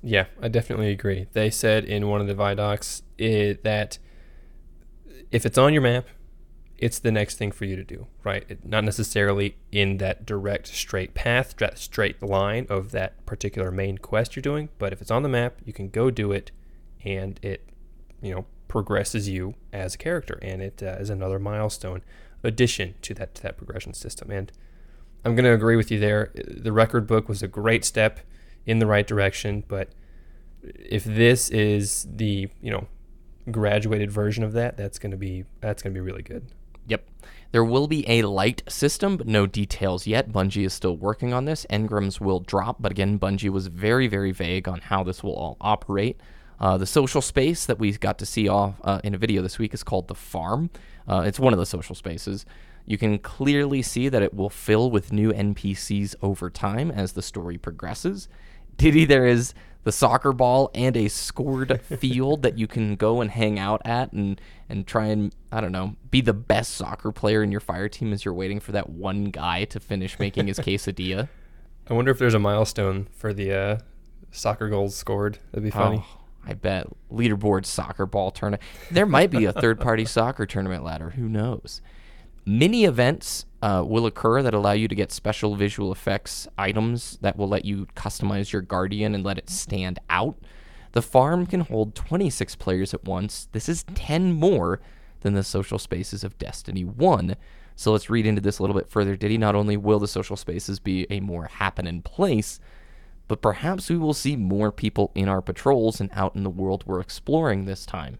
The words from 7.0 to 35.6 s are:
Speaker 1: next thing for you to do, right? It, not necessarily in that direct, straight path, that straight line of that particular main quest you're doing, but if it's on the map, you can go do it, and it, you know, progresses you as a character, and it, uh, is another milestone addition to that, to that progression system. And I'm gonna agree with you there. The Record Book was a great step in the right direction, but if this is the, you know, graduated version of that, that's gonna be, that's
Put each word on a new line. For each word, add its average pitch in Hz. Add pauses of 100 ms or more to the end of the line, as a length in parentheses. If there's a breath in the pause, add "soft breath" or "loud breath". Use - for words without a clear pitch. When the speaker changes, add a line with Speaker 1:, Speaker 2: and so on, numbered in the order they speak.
Speaker 1:
next 107
thing 101
for -
you 95
to 95
do, - (160)
right? 98
It, -
not 107
necessarily 101 (160)
in 98
that 95
direct, 101
straight -
path, 120
that -
straight -
line 101
of 98
that 95
particular 98
main 95
quest -
you're 135
doing, 147 (100)
but 98
if 95
it's -
on 120
the 147
map, 123
you 110
can 98
go 117
do 107
it, 98 (560 soft breath)
and 98
it, - (500)
you 98
know, 92 (200)
progresses 101
you 92 (180)
as 92
a -
character, -
and 95
it, -
uh, 95
is 101
another 95
milestone 101 (420 soft breath)
addition 113
to -
that, -
to -
that -
progression -
system. -
And 98 (720 soft breath)
I'm 117
gonna 123
agree 113
with 110
you 110
there. 104
The -
Record 110
Book 110
was 101
a 104
great 110
step - (440 soft breath)
in 113
the 113
right 104
direction, 101
but 95 (760 soft breath)
if -
this 113
is 104
the, 101 (100)
you 110
know, 98 (640)
graduated 107
version 107
of 107
that, 120
that's 101
gonna 98
be, 95 (160)
that's 107